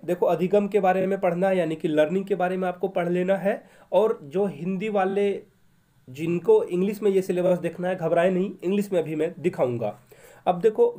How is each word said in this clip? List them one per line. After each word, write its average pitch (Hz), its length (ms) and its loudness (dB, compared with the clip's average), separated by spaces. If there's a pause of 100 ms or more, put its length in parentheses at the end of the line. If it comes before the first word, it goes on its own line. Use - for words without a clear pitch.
देखो, 175 200 0
अधिगम 185 420 2
के 202 120 2
बारे 185 280 2
में 196 120 -2
पढ़ना 180 280 0
है, 190 100 2
यानी 160 180 0
कि 160 120 -6
लर्निंग 156 380 2
के 196 100 -2
बारे 180 220 -2
में 185 100 -2
आपको 180 200 -4
पढ़ 180 220 -2
लेना 180 280 0
है। 196 240 -2 (300)
और 220 340 2
जो 170 220 -2
हिंदी 180 420 -6
वाले 202 520 0 (680)
जिनको 175 580 2
इंग्लिश 190 360 -2
में 208 100 4
ये 190 100 2
सिलेबस 180 380 2
देखना 175 280 -6
है, 185 100 -2
घबराए 170 320 2
नहीं, 185 220 0 (120)
इंग्लिश 202 280 0
में 175 120 2
भी 156 120 -6
मैं 156 240 -2
दिखाऊंगा। 123 580 -2 (500)
अब 180 140 0
देखो, 226 360 2